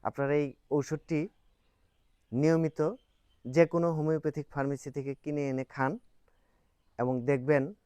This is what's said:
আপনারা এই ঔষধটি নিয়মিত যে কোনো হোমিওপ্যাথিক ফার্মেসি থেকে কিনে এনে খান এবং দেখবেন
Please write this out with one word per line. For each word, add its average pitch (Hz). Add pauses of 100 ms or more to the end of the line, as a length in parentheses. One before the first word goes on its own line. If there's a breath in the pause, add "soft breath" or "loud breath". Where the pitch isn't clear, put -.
আপনারা 139
এই 147 (300)
ঔষধটি 147 (1120)
নিয়মিত 156 (640)
যে 139
কোনো 170
হোমিওপ্যাথিক 156
ফার্মেসি 139
থেকে 139 (100)
কিনে 147
এনে 131 (100)
খান 135 (1040)
এবং 127 (160)
দেখবেন 139 (240)